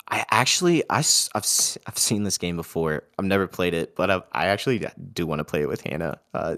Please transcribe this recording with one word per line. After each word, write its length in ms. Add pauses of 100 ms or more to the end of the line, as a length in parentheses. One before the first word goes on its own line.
I 240
actually, 580
I 100
s-, 360
I've 80
s-, 420
I've 120
seen 260
this 120
game 200
before. 480 (120)
I've 100
never 200
played 280
it, 200
but 160
I've, 120 (100)
I 140
actually 380 (280)
do 140
wanna 180
play 180
it 60
with 140
Hannah. 360 (160)
Uh, 240